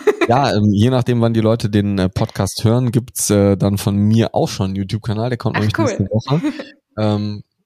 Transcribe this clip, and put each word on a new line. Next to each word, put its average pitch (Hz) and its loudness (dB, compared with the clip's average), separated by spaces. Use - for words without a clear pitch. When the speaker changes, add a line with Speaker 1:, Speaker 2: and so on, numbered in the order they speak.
Speaker 1:
Ja, 120 2
ähm, 104 2
je 101 4
nachdem, 123 2
wann 117 2
die 110 2
Leute 110 0
den, 101 0
äh, 92 2
Podcast - -4
hören, 120 2
gibt's, - -2
äh, 101 4
dann 101 0
von 101 -2
mir 107 2
auch 151 0
schon - -4
einen 95 -6
YouTube-Kanal, 107 -4
der 120 -4
kommt 110 -4
Speaker 2:
Ach, - 0
Speaker 1:
nämlich 107 0
nächste 247 -2
Speaker 2:
cool. 95 -4
Speaker 1:
Woche. 135 -2
Speaker 2:
<laughs> - -10
Speaker 1:
Ähm, 104 -2